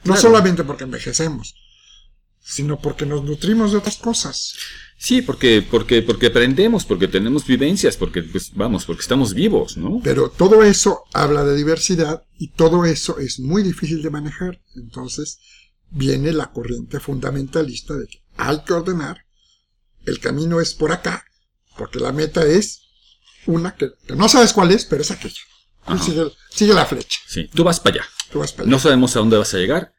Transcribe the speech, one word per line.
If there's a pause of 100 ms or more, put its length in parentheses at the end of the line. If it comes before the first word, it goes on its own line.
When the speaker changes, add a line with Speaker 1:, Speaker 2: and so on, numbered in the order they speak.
Speaker 1:
No
Speaker 2:
Claro.
Speaker 1:
solamente
porque
envejecemos, (840)
sino
porque
nos
nutrimos
de
otras
cosas. (440)
Speaker 2:
Sí,
porque,
porque,
porque
aprendemos,
porque
tenemos
vivencias,
porque,
pues,
vamos,
porque
estamos
vivos,
¿no?
Speaker 1:
Pero
todo
eso
habla
de
diversidad (140)
y
todo
eso
es
muy
difícil
de
manejar. (160)
Entonces, (520)
viene
la
corriente
fundamentalista
de
que (140)
hay
que
ordenar, (800)
el
camino
es
por
acá, (520)
porque
la
meta
es (640)
una
que, (160)
que
no
sabes
cuál
es,
pero
es
aquella. (520)
Tú
Speaker 2:
Ajá.
Speaker 1:
sigue, (180)
sigue
la
flecha.
Speaker 2:
Sí,
tú
vas
para
allá. (280)
Speaker 1:
Tú
vas
para
allá.
Speaker 2:
No
sabemos
a
dónde
vas
a
llegar